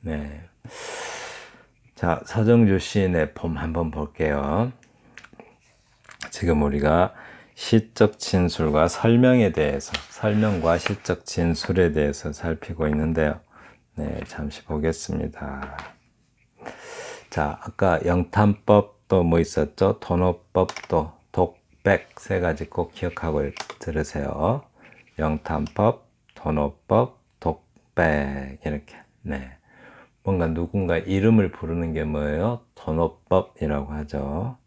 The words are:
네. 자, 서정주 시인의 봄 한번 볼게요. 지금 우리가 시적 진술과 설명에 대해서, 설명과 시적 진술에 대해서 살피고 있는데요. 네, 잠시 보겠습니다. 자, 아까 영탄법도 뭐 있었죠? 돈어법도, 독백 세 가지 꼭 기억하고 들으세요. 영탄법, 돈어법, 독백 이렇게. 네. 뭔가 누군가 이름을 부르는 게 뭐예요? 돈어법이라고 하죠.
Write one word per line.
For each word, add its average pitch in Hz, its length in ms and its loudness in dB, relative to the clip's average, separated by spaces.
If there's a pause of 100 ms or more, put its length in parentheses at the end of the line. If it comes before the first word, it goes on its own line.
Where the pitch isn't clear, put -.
네. 76 420 -8 (1500)
자, 85 300 0
서정주 110 540 6
시인의 90 540 0
봄 82 220 -6
한번 80 360 -4
볼게요. 76 840 -2 (1600)
지금 80 320 0
우리가 76 500 2 (420)
시적 - 640 2
진술과 80 720 2
설명에 117 640 4
대해서, 71 400 -2 (160)
설명과 104 720 2
시적 - 460 -4
진술에 85 680 0
대해서 73 400 -2
살피고 80 540 -6
있는데요. 76 520 0 (560)
네, 73 320 -6
잠시 - 380 -10
보겠습니다. 73 1120 -4 (1500)
자, 76 320 -2
아까 87 440 2
영탄법도 101 1160 2
뭐 85 160 4
있었죠? 82 600 0
돈어법도, 90 1120 -2 (180)
독백 - 840 -2
세 98 220 -4
가지 82 300 -2
꼭 85 220 -6
기억하고 80 520 -4 (360)
들으세요. 76 840 -4 (540)
영탄법, 78 920 -2 (260)
돈어법, 76 840 -2 (180)
독백 69 1300 -4
이렇게. 73 320 -8 (240)
네. 67 360 -10 (680)
뭔가 90 240 0
누군가 85 500 -2
이름을 98 540 4
부르는 82 420 -4
게 78 100 -2
뭐예요? 76 600 -2 (100)
돈어법이라고 78 1160 -2
하죠. 73 720 -6